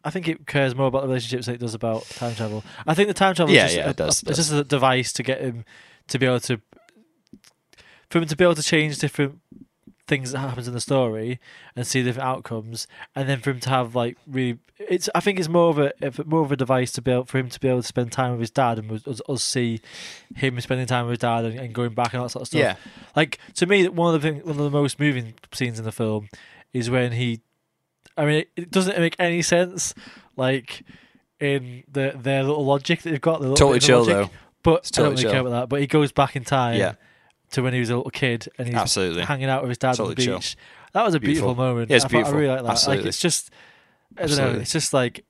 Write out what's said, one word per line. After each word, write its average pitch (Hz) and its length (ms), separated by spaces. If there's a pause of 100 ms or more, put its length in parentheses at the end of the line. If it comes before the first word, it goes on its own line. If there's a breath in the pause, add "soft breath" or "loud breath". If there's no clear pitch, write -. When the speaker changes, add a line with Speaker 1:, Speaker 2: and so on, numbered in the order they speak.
Speaker 1:
I 147 60
think 175 180
it 160 180
cares 135 300
more 135 100
about 131 160
the 135 60
relationships 123 380
than 120 100
it 120 40
does 113 140
about 113 360
time 120 260
travel. 107 260 (240 loud breath)
I 156 80
think 202 140
the 190 60
time 190 200
travel 175 180
Speaker 2:
Yeah, 120 140
Speaker 1:
is 80 60
just 87 80
Speaker 2:
yeah, 76 80
Speaker 1:
a, - 20
Speaker 2:
it - 60
does, - 260
Speaker 1:
a, - 80
it's 135 80
Speaker 2:
does. 160 100
Speaker 1:
just 151 40
a 147 100
device 131 520
to 123 100
get 131 160
him 117 240 (420 soft breath)
to 131 140
be 135 60
able 127 140
to, 117 200 (1500 soft breath)
for 170 80
him 165 80
to 151 100
be 180 80
able 175 100
to 156 80
change 151 360
different 147 400 (680)
things 135 260
that 135 60
happens 123 280
in 123 60
the 120 80
story 120 580 (380 loud breath)
and 123 100
see 131 160
different 123 240
outcomes, 113 600 (280 loud breath)
and 135 140
then 135 120
for 139 100
him 123 100
to - 80
have, 123 260
like, 120 220 (100)
really, 127 320 (200)
it's, - 360
I 170 60
think 196 180
it's 160 100
more 170 200
of 151 100
a, 143 140 (320)
more 156 180
of 139 80
a 143 60
device 127 360
to 123 100
be 131 80
able, 127 160
for 135 120
him 127 120
to - 100
be 131 80
able 123 140
to - 40
spend 120 260
time 127 200
with 117 80
his 117 100
dad 117 280
and 110 120 (160)
us, 123 220
us 131 160
see 117 360 (540 loud breath)
him 127 260
spending 127 260
time 120 180
with 120 80
his 117 60
dad 117 260
and, 113 140
and 120 160
going 120 180
back 120 220
and 123 60
all 123 60
that 113 40
sort 123 120
of 127 60
stuff. 156 120
Speaker 2:
Yeah. 104 160 (380 loud breath)
Speaker 1:
Like, 151 240 (180 loud breath)
to 175 100
me, 190 220
one 170 260
of 147 80
the 156 80
thing, 143 100
one 160 120
of 143 40
the 147 140
most 143 280
moving 127 360 (180)
scenes 117 260
in 113 60
the 110 80
film 107 360 (440 loud breath)
is 120 160
when 123 240
he, 117 300 (760)
I 156 80
mean, 151 120
it, 160 200
it 170 140
doesn't 185 280
make 165 200
any 170 240
sense, 180 500 (460 loud breath)
like, 127 460 (540 soft breath)
in 131 440 (100)
the, 139 240
their 135 280
little 147 200
logic 139 380
that 170 80
they've 147 100
got. 160 220
The 131 80
little 135 60
Speaker 2:
Totally 139 200
Speaker 1:
bit 120 60
of - 40
Speaker 2:
chill, 127 140
Speaker 1:
logic. 110 140
Speaker 2:
though. 101 160 (320 soft breath)
Speaker 1:
But 165 160
Speaker 2:
It's - 200
Speaker 1:
I - 40
don't - 20
Speaker 2:
totally 147 60
Speaker 1:
really 131 120
Speaker 2:
chill. 110 100
Speaker 1:
care 131 100
about 127 80
that. 120 180
But 143 120
he 143 60
goes 147 260
back - 220
in 127 100
time 120 340
Speaker 2:
Yeah. 95 160 (580 soft breath)
Speaker 1:
to 131 100
when 127 100
he 127 80
was 117 100
a 120 60
little 123 140
kid 117 380 (100)
and 123 80
he's 120 100
Speaker 2:
Absolutely. 92 480
Speaker 1:
hanging 135 240
out 131 140
with 131 60
his 120 100
dad 127 140
Speaker 2:
Totally 107 180
Speaker 1:
on 80 60
the 127 80
Speaker 2:
chill. 95 140
Speaker 1:
beach. - 180 (380 loud breath)
That 214 100
was 185 100
a 147 60
Speaker 2:
Beautiful. 143 340
Speaker 1:
beautiful 127 100
moment. 120 260
Speaker 2:
Yeah, 131 60
it's 113 80
Speaker 1:
I - 40
thought, 117 80
I - 60
Speaker 2:
beautiful. 143 180
Speaker 1:
really 135 140
like 131 100
that. 113 60
Speaker 2:
Absolutely. - 340
Speaker 1:
Like, 98 40
it's - 120
just, - 300 (680 soft breath)
I - 60
don't 160 80
know. 147 40
Speaker 2:
Absolutely. 127 280
Speaker 1:
It's - 100
just 156 200
like 127 380